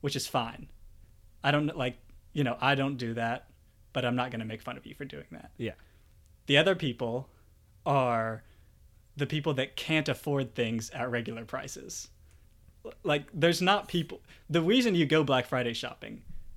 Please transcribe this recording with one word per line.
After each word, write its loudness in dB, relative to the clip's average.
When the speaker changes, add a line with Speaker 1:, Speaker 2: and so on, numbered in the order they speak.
Speaker 1:
Which -2
is -2
fine. -4
I 2
don't, 2
like, -2
you 2
know, 0
I 4
don't 0
do -4
that, -4
but -2
I'm 2
not -2
gonna -6
make -8
fun -10
of -18
you -16
for -10
doing -14
that. -16
Speaker 2:
Yeah. -6
Speaker 1:
The 6
other 6
people -4
are 2
the 0
people -2
that -2
can't 0
afford -2
things -2
at -4
regular -4
prices. -10
L-, -10
like, 2
there's 4
not 4
people, -4
the 4
reason 4
you 6
go 4
Black 2
Friday 0
shopping -10